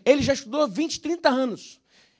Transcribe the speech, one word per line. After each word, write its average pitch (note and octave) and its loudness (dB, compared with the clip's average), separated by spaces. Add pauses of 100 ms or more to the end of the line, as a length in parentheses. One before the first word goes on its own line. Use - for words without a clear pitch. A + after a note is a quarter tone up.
ele C#4 6
já C4 0
estudou C4+ -2
vinte, B3 -4
trinta E4 0
anos. B3+ -4 (400)